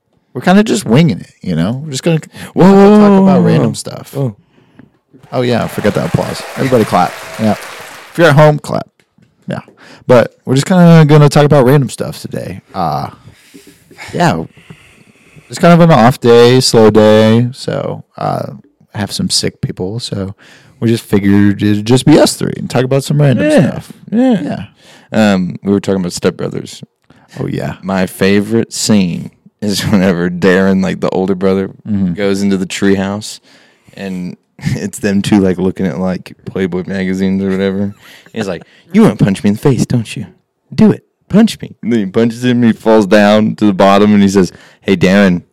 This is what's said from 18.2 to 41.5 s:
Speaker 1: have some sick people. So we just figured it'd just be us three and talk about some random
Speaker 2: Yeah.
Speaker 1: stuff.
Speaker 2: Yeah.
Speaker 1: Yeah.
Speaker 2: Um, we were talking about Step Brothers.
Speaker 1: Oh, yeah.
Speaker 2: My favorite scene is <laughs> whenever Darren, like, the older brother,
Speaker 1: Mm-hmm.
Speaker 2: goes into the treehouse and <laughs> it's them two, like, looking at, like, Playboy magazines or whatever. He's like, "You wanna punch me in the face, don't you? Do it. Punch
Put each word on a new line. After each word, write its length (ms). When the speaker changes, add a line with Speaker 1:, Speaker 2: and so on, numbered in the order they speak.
Speaker 1:
have 160
some 180
sick 320
people. 380
So 360
we 100
just 140
figured 580
it'd 240
just 200
be 140
us 160
three 220
and 120
talk 140
about 200
some 180
random 240
Speaker 2:
Yeah. 240
Speaker 1:
stuff. 240
Speaker 2:
Yeah. 300
Speaker 1:
Yeah. 240
Speaker 2:
Um, 300
we 80
were 80
talking 220
about 120
Step 240
Brothers. 460
Speaker 1:
Oh, 80
yeah. 360
Speaker 2:
My 240
favorite 640
scene 580
is 200
<laughs> 100
whenever 380
Darren, 520
like, 200
the 80
older 260
brother, 320
Speaker 1:
Mm-hmm. 260
Speaker 2:
goes 280
into 160
the 100
treehouse 720
and 440
<laughs> 120
it's 400
them 220
two, 200
like, 160
looking 280
at, 140
like, 340
Playboy 420
magazines 560
or 60
whatever. 440
He's 160
like, 160
"You 80
wanna 160
punch 260
me 60
in 60
the 60
face, 240
don't 300
you? 120
Do 180
it. 140
Punch 320